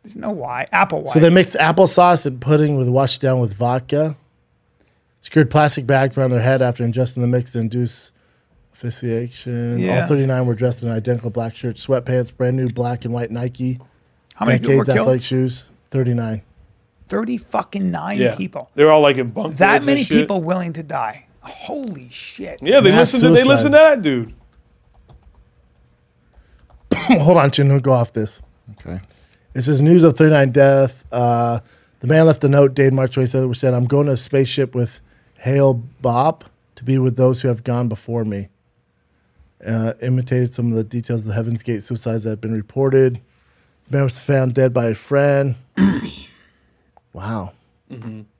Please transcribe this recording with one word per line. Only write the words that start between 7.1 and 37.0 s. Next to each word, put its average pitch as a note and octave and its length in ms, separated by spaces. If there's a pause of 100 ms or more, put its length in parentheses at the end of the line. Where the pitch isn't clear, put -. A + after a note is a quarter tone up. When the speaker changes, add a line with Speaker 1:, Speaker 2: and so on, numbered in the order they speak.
Speaker 2:
the A#2+ 60
mix B2 260
to A#2+ 60
induce A#2 520 (600)
asphyxiation. A#2+ 1040
Speaker 1:
Yeah. - 240
Speaker 2:
All E3+ 60
thirty-nine C3+ 400
were A#2 80
dressed A#2+ 260
in A#2+ 80
identical A2+ 400
black A2+ 260
shirts, - 300
sweatpants, B2+ 500
brand B2+ 220
new B2+ 100
black A#2+ 380
and A#2 80
white A#2+ 160
Nike. B2 500 (540)
Speaker 1:
How A2+ 140
many B2 100
people C3+ 200
were C3 60
Speaker 2:
Decades B2+ 120
Speaker 1:
killed? - 120
Speaker 2:
athletic C3 160
shoes. C3 440 (240)
Thirty-nine. A#2+ 500 (680)
Speaker 1:
Thirty A3+ 300
fucking - 540
nine E3+ 260
Speaker 3:
Yeah. A2+ 160
Speaker 1:
people. E3 400
Speaker 3:
They're D3+ 180
all, D#3 100
like, C#3+ 180
in A#2+ 100
bunk D#3+ 280
Speaker 1:
That F#3+ 160
Speaker 3:
beds C#4 140
and C#4 100
Speaker 1:
many C#4 60
Speaker 3:
shit. - 180
Speaker 1:
people F#3+ 200
willing F3 320
to D#3+ 80
die. C3+ 440 (160)
Holy G3+ 680
shit. - 540
Speaker 3:
Yeah, A#3 160
they G3 100
Speaker 2:
Mass A3 240
Speaker 3:
listened B3 80
to, - 80
they E3 120
Speaker 2:
suicide. C4 100
Speaker 3:
listened C#4 220
to D4+ 40
that D4+ 240
dude. B2 320 (2500)
Speaker 2:
<coughs> - 20
Hold F3 420
on, C#3 140
Chin, C#3 180
don't C#3 120
go C3 120
off A#2+ 200
this. G#2+ 280 (380)
Speaker 4:
Okay. F2 200 (540)
Speaker 2:
This C3 140
is C#3+ 140
news E3 220
of D#3+ 140
thirty-nine D3 340
death. C#3 600
Uh, A#2+ 480 (400)
the B2 80
man D#3+ 180
left D#3 180
a C#3 60
note C#3 240
dated C3+ 200
March C3 200
twenty-seventh, C3 360
which A#2 100
said, B2+ 140
"I'm B2 120
going C#3+ 220
to C3+ 60
a B2 40
spaceship C3+ 580
with A#2+ 240 (400)
Hale C3+ 420 (200)
Bopp B2+ 400 (340)
to - 80
be C3 140
with B2+ 200